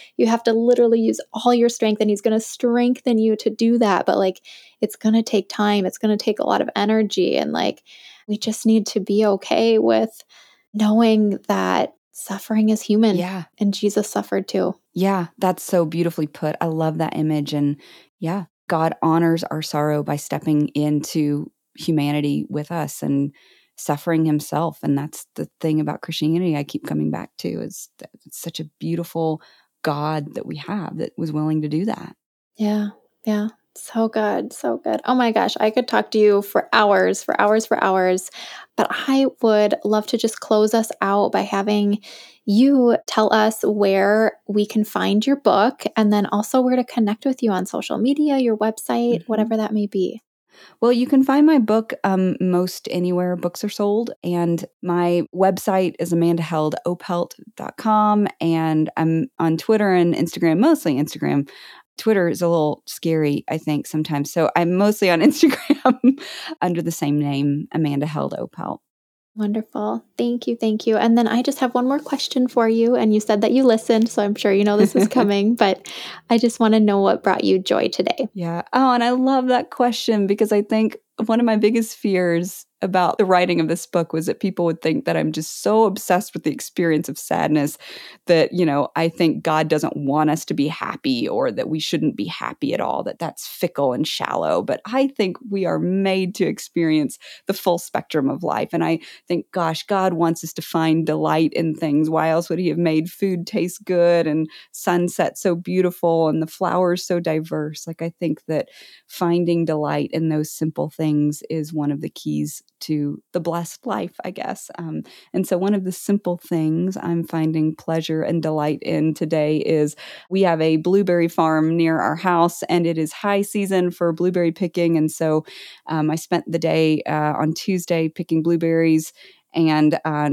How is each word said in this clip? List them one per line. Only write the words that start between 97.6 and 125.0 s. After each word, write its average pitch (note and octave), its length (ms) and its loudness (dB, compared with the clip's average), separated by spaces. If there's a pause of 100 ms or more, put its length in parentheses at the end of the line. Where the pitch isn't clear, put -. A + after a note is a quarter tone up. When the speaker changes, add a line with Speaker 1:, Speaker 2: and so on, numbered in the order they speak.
Speaker 2:
spectrum - 540 -4
of C#3 120 -6
life. - 300 -2
And E3 100 -2
I E3 180 -2 (280)
think, F3 240 -2
gosh, E3 300 -2
God F#3+ 320 0
wants E3 280 0
us E3 120 -10
to E3 80 -12
find D#3+ 440 0
delight D#3 460 0
in E3 220 -2
things. D#3 340 0
Why D#3+ 220 0
else E3 180 0
would E3 100 -4
he F3+ 100 0
have D#3+ 100 -2
made D#3+ 320 0
food F#3 360 -4
taste F3+ 380 -6
good F3 420 2
and D#3 220 -2 (240)
sunset F3 640 -2
so F3+ 180 0
beautiful F3 760 0
and D#3 120 0
the D#3 60 -2
flowers F3 580 -2
so F3 160 -2
diverse? D#3 680 -4
Like, E3 140 -12
I E3 80 -6
think D#3+ 380 -6
that - 240 -4 (360)
finding E3+ 600 0
delight D3+ 480 -2
in D#3+ 160 -2
those D3+ 200 -2
simple D#3 380 -6
things D3 640 -2
is D#3+ 240 -6
one D3 160 -4
of C#3+ 100 -4
the D#3+ 80 -8
keys D3+ 540 -6 (180)
to D3 420 -6 (100)
the F3+ 80 -4
blessed E3+ 460 -6
life, G3+ 280 -6 (100)
I F#3 60 -8
guess. - 480 -10
Um, D#3+ 240 -8 (300)
and F#3 140 -2
so F#3 120 0
one G3 160 0
of F#3+ 100 -2
the F#3 80 -4
simple F#3+ 460 -2
things E3 580 -2
I'm E3+ 280 -2
finding D#3+ 520 -2
pleasure D#3+ 460 -4
and E3+ 200 -2
delight D#3 400 -2
in D#3 320 0
today D#3 440 0
is D3+ 380 0 (320)
we F#3+ 140 2
have E3+ 180 2
a D#3+ 180 4
blueberry F3 500 2
farm D#3+ 480 2
near E3 220 2
our C#3 180 0
house, F3 480 2
and E3+ 220 0
it E3 120 -2
is D#3 140 -2
high G3+ 300 0
season F#3+ 480 0
for E3+ 220 -2
blueberry F3 400 0
picking. E3+ 440 0
And D#3 140 2